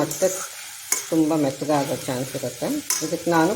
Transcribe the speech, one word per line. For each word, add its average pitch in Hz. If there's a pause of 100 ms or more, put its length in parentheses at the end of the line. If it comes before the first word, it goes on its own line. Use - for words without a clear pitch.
ಮತ್ತೆ 151 (840)
ತುಂಬ 160 (140)
ಮೆತ್ತಗಾಗೋ 151 (100)
ಚಾನ್ಸ್ 131
ಇರುತ್ತೆ. 131 (360)
ಇದಕ್ಕೆ 165
ನಾನು 165